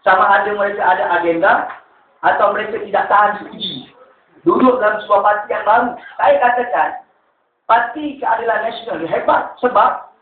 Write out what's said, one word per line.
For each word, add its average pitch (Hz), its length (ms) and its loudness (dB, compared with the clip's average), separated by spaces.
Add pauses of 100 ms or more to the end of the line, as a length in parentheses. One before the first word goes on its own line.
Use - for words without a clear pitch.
sama 190 240 2
ada 202 320 2
mereka 202 240 -2
ada - 400 0
agenda 170 480 2 (560)
atau 202 320 2
mereka - 240 -6
tidak - 320 -2
tahan 202 320 2
diuji. - 480 -12 (540)
Duduk 254 320 4
dalam 208 260 0
sebuah 202 220 2
parti - 260 0
yang - 140 -4
baru. 240 240 2 (320)
Saya 190 160 4
katakan, 247 500 0 (800)
Parti 247 560 -2
Keadilan 226 400 -2
Nasional 190 400 -8
ni 165 80 -6
hebat - 480 -2
sebab - 640 0